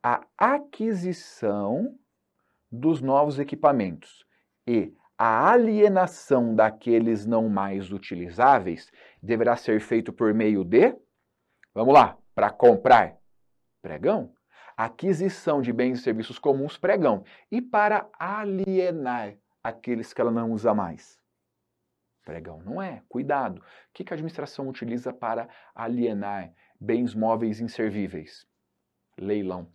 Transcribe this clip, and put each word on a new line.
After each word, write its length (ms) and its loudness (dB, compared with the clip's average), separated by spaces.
A 240 -2
aquisição 1600 -4
dos 300 0
novos 400 0
equipamentos 840 -2
e 300 -2
a 340 2
alienação 1040 2
daqueles 720 2
não 220 0
mais 420 -4
utilizáveis 1000 0
deverá 360 0
ser 240 0
feito 320 -2
por 200 0
meio 300 0
de, 340 4
vamos 180 2
lá, 240 8
pra 160 2
comprar, 680 6
pregão, 500 -4
aquisição 840 -2
de 120 -2
bens 260 -2
e 60 -12
serviços 340 -4
comuns, 400 -2
pregão, 460 2
e 100 -4
para 560 0
alienar 1160 -4
aqueles 480 -6
que 80 -8
ela 100 2
não 220 -2
usa 200 0
mais. 460 -6
Pregão 380 -16
não 180 -10
é, 280 -12
cuidado. 500 -4
O 40 -20
que 120 -14
que 80 -12
a 20 -8
administração 540 -10
utiliza 440 -8
para 360 -8
alienar 800 -6
bens 340 -2
móveis 480 -2
inservíveis? 840 -8
Leilão. 560 -6